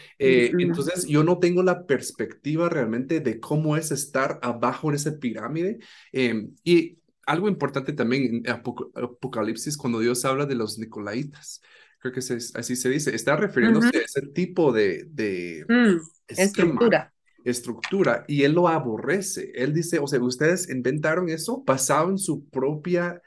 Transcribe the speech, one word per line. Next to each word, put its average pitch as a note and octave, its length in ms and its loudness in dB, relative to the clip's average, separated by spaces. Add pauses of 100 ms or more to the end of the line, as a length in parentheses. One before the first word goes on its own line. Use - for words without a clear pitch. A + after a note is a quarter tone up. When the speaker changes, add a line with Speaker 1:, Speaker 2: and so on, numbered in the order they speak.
(180)
Speaker 1:
Eh, C3 380 6
Speaker 2:
Mm, - 20 2
mm. - 0 -
Speaker 1:
entonces, F3 480 0
yo D3+ 180 4
no F3 140 4
tengo F3 240 2
la F3+ 240 0
perspectiva C#3+ 840 -2
realmente C3+ 520 -2
de D#3+ 200 -4
cómo D3+ 360 0
es D#3 160 -2
estar C#3 500 -2
abajo A#2+ 480 -2
en C#3+ 60 0
esa D3 220 -4
pirámide, C#3 600 -6 (340)
em, A2+ 420 -2 (100)
y E3+ 340 2 (280)
algo E3+ 220 0
importante C#3+ 460 -2
también B2+ 300 0
en A#2 200 -2
Apoc-, A#2+ 500 -6
Apocalipsis, A#2 840 -6
cuando A#2 220 -2
Dios B2 260 0
habla C3+ 200 0
de C#3 80 -2
los A2 240 -4
nicolaitas, A2 840 -10 (360)
creo B2+ 140 -8
que C3 100 -6
se, B2 140 -4 (220)
así B2 180 -4
se B2+ 140 0
dice, D3 240 0
está C3+ 220 0
refiriéndose G3+ 520 4
Speaker 2:
Ujú. - 100 2
Speaker 1:
a - 40 0
ese - 260 -4
tipo F3+ 440 2
de, G2+ 380 2
de F2+ 580 -4
Speaker 2:
Mm, A3+ 320 6 (280)
Speaker 1:
esquema, - 80 -14
Speaker 2:
estructura. F#3 760 2 (320)
Speaker 1:
estructura, B2 840 -2
y C#3+ 160 2
él C#3+ 100 6
lo F3 140 4
aborrece. D#3 880 -2
Él C3 200 -2
dice, E3 240 0
o C#3+ 80 -2
sea, C3+ 160 0
"Ustedes D3+ 480 0
inventaron D3+ 600 0
eso F#3+ 360 -4
basado D3 440 2
en F#3+ 80 0
su D3 320 -4
propia, E3+ 760 -2